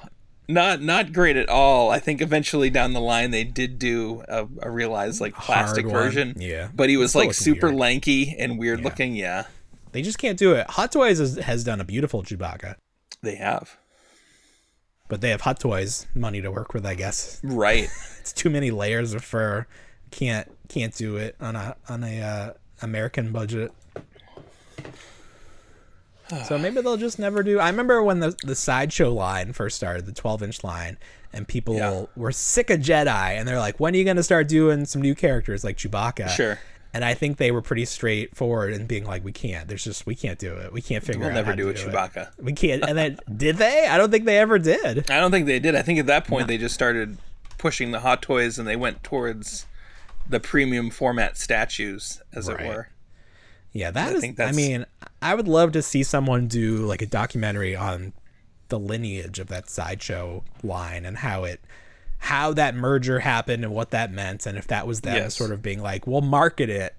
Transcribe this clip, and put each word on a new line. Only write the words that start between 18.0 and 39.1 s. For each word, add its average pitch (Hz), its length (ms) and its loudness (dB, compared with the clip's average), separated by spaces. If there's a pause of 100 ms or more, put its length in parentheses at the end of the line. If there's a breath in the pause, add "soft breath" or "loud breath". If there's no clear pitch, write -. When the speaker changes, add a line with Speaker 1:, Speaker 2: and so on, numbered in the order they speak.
Speaker 2:
It's - 140 -12
too - 160 0
many 143 220 0
layers 110 420 -2
of 113 100 -6
fur. 110 440 -4 (420 soft breath)
Can't, 117 420 -4 (160)
can't 113 280 -6
do 107 220 -6
it 107 220 -8
on 113 160 -8
a, 107 200 -8 (120)
on 120 160 -8
a, 113 180 -6
uh, 107 320 -6 (280)
American 113 500 -4
budget. 110 460 -4
Speaker 1:
<sighs> - 1120 -20 (1600 soft breath)
Speaker 2:
So 147 100 -2
maybe 262 240 0
they'll 240 160 0
just 226 220 -4
never 202 240 0
do. 202 160 4
I 214 100 4
remember 233 340 4
when 190 160 4
the, 170 240 0
the 135 120 -4
Sideshow 139 580 2
line 95 400 -2
first - 220 -4
started, 90 320 -4
the 101 40 -10
twelve 110 300 -4
inch 104 220 -8
line, 85 340 -8 (340 soft breath)
and 104 160 -10
people 113 280 -2
Speaker 1:
Yeah. 101 300 -2 (100)
Speaker 2:
were 120 160 -4
sick - 400 2
of 170 80 4
Jedi, 151 280 4 (300)
and 110 100 -4
they're 127 120 0
like, 104 200 -2
"When 160 140 2
are 185 40 4
you 190 60 4
gonna 180 200 4
start 160 240 4
doing 151 380 4
some 139 180 -2
new 139 100 4
characters 117 500 2
like 98 140 -4
Chewbacca?" 104 520 -2
Speaker 1:
Sure. 104 280 0 (380 loud breath)
Speaker 2:
And 120 100 -2
I 120 80 2
think 143 240 0
they 123 140 2
were 120 100 0
pretty 117 240 -2
straightforward 110 880 -2
in 107 140 -6
being 107 180 -2
like, 92 180 -6